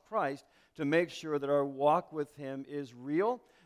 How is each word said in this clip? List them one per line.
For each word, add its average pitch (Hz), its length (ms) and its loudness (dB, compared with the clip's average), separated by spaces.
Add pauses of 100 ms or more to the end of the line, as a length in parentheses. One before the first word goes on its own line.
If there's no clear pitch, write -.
Christ 151 360 -2 (300)
to 160 100 -4
make 160 260 4
sure 156 280 -4
that 139 100 -2
our 143 160 4
walk 147 480 2
with 151 220 -6
him 135 340 -10
is 139 240 -8
real, 156 480 -2 (260)